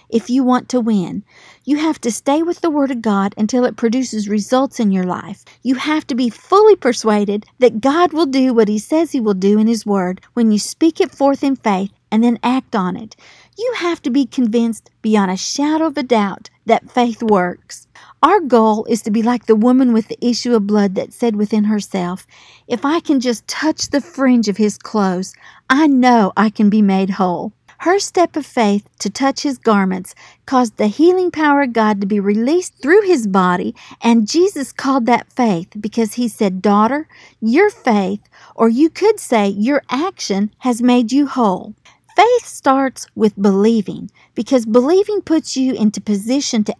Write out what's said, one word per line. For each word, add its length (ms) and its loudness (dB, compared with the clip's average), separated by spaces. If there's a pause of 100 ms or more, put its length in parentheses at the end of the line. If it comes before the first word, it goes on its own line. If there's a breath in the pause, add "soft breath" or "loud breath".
if 200 -2
you 140 2
want 260 0
to 120 0
win. 420 -2 (400 soft breath)
You 140 0
have 240 -2
to 100 -2
stay 320 -2
with 180 -6
the 80 -2
Word 220 0
of 100 -6
God 360 0
until 260 0
it 140 -2
produces 500 -2
results 520 -2
in 120 0
your 140 0
life. 400 -8 (180 soft breath)
You 120 0
have 320 -4
to 80 -4
be 140 0
fully 460 4
persuaded 680 -2 (140)
that 200 2
God 320 2
will 140 0
do 280 0
what 140 4
He 120 -2
says 320 -2
He 100 -2
will 140 0
do 240 2
in 80 2
His 180 -2
Word 340 -2 (140 soft breath)
when 180 2
you 80 2
speak 400 -2
it 160 -2
forth 280 0
in 120 0
faith 360 -2 (200)
and 120 2
then 200 0
act 320 -2
on 220 -4
it. 180 -18 (420 soft breath)
You 200 -4
have 240 -4
to 80 -6
be 160 0
convinced 640 -2 (120)
beyond 300 0
a 60 -4
shadow 480 -2
of 120 -6
a 60 -4
doubt 460 -2 (160)
that 260 -2
faith 320 -2
works. 640 -2 (340 loud breath)
Our 200 4
goal 480 2
is 140 -2
to 80 -4
be 100 0
like 240 -2
the 100 2
woman 380 4
with 140 0
the 140 -12
issue 320 -2
of 140 0
blood 280 0
that 180 -6
said 220 -4
within 300 -2
herself, 640 -6 (400 soft breath)
"If 180 -6
I 140 0
can 200 -2
just 280 -4
touch 420 -4
the 120 -2
fringe 480 0
of 80 -4
His 200 0
clothes, 560 -4 (360 loud breath)
I 180 2
know 480 4
I 140 2
can 200 2
be 120 2
made 300 2
whole." 420 -4 (260 soft breath)
Her 180 2
step 380 -2
of 100 -6
faith 420 0 (120)
to 100 -6
touch 320 -2
His 160 -4
garments 560 -2 (320 loud breath)
caused 320 -2
the 100 0
healing 440 2
power 320 2
of 100 -4
God 280 2
to 60 -2
be 120 0
released 640 0
through 220 4
His 220 0
body, 480 0 (280 loud breath)
and 260 2
Jesus 440 0
called 360 -2
that 260 0
faith 360 0 (100)
because 340 -4
He 140 -4
said, 340 -2
"Daughter, 460 2 (320 soft breath)
your 320 2
faith," 500 -2 (340 loud breath)
or 140 2
you 200 2
could 300 0
say, 280 0
"Your 420 -2
action 720 -4
has 220 -2
made 300 2
you 140 2
whole." 480 -2 (400 soft breath)
Faith 320 2
starts 680 -2
with 260 0
believing, 680 0 (240 soft breath)
because 300 0
believing 560 2
puts 340 -2
you 180 -2
into 280 -2
position 640 -2
to 140 -6